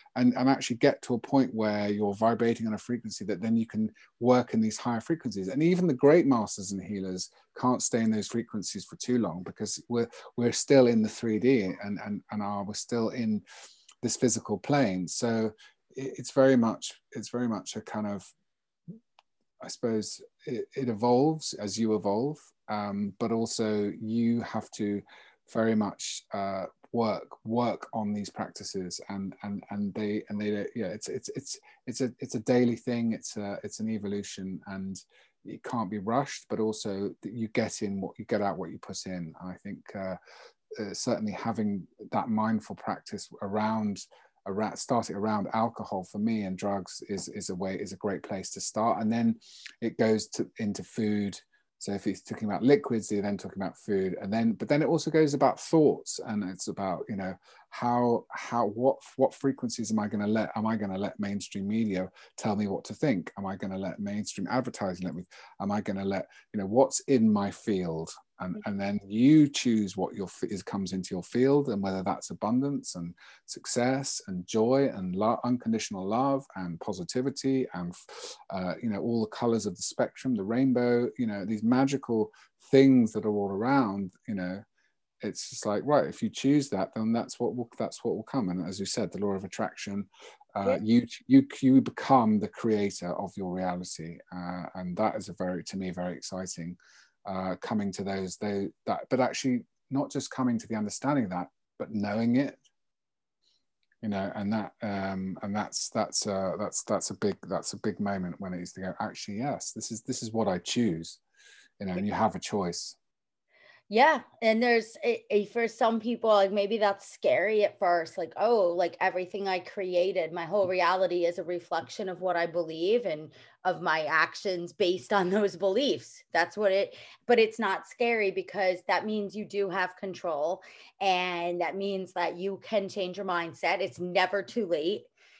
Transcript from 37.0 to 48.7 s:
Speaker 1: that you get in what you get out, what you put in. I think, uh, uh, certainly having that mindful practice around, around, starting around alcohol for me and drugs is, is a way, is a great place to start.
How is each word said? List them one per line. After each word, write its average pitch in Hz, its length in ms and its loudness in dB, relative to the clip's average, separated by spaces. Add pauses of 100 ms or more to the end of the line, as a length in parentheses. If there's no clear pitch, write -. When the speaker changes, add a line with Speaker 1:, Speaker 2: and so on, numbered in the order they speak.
Speaker 1:
that 104 120 -10
you 113 160 -4
get - 320 -2
in 98 200 -4
what - 160 -8
you 104 80 -12
get 104 160 0
out, 98 160 -2
what 87 140 -6
you - 80 -12
put - 260 -12
in. 87 280 -8 (100)
I 90 100 -10 (100)
think, 101 160 -12 (160)
uh, 95 200 -6 (640)
uh, 107 140 -6
certainly 107 400 -2
having 104 520 -2 (260)
that 107 180 0
mindful 110 480 0
practice - 520 -8 (120)
around, 107 580 0 (480)
around, 98 300 -2
starting 110 400 0
around 104 360 0
alcohol 113 500 -2
for 104 160 -10
me 110 240 0
and 92 140 -4
drugs 98 520 -4
is, 95 200 -4
is - 200 -8
a 92 60 -6
way, 95 200 -4
is 98 160 -8
a 98 60 -10
great 98 260 -4
place 95 280 -8
to 95 100 -10
start. - 400 0